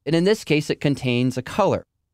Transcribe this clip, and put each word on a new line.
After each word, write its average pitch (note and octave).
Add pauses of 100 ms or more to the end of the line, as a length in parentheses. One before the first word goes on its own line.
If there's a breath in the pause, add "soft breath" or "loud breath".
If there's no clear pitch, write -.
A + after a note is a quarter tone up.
and D3
in E3+
this G#3+
case, D3+
it -
contains B2+
a B2+
color. C#3 (260)